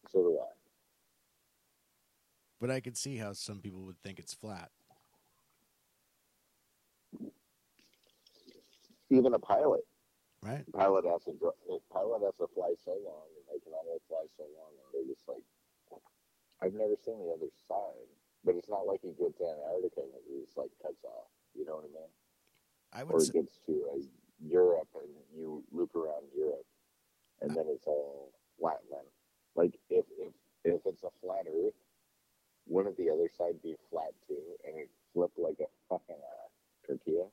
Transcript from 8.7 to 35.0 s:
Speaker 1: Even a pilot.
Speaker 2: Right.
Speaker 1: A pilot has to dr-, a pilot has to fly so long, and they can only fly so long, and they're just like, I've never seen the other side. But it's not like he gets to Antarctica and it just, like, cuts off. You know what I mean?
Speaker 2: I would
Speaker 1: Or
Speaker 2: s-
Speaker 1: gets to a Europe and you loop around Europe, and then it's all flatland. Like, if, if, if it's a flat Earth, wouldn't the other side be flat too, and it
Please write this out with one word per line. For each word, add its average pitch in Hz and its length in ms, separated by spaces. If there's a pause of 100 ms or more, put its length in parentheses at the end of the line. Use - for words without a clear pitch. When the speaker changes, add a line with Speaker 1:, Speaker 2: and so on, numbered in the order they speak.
Speaker 1:
Even 127 240
a 110 40
pilot. 107 480 (560)
Speaker 2:
Right. 127 240
Speaker 1:
A - 100
pilot 95 280
has 85 200
to 85 80
dr-, 82 220 (160)
a 90 80 (140)
pilot 104 320
has 98 140
to 85 160
fly 87 200 (100)
so 90 60
long, 82 360 (100)
and - 120
they 73 140
can 82 100
only 80 260 (100)
fly 80 160 (120)
so 80 60
long, 76 320
and - 180
they're 67 220
just - 140
like, - 160 (1160)
I've 95 140
never 107 300
seen 113 160
the 85 120
other 80 180 (180)
side. 87 420 (340)
But 110 100
it's 87 140
not 101 180
like 98 160
he - 60
gets 87 300
to 90 60
Antarctica 82 640
and 67 80
it 67 320
just, - 100
like, 65 140 (100)
cuts 76 220
off. 60 240 (320)
You 76 80
know 78 160
what 73 80
I - 0
mean? 80 200 (840)
Speaker 2:
I 123 100
would 160 140
Speaker 1:
Or 80 40
Speaker 2:
s- 73 100
Speaker 1:
gets - 360
to 80 60 (180)
a 71 80 (460)
Europe 87 500
and 76 160 (240)
you 78 380
loop 87 220
around 76 300 (120)
Europe, 73 300 (760)
and 73 100
then 80 180
it's 71 180
all 71 460 (260)
flatland. 71 500 (460)
Like, 87 240 (100)
if, 90 160 (140)
if, 92 140 (320)
if 87 200
it's 90 180
a 90 80 (120)
flat 92 260
Earth, 85 260 (920)
wouldn't 95 300
the 82 140
other 82 260
side 85 260
be 80 140 (140)
flat 80 220 (140)
too, 76 160 (240)
and 76 100
it 78 140 (240)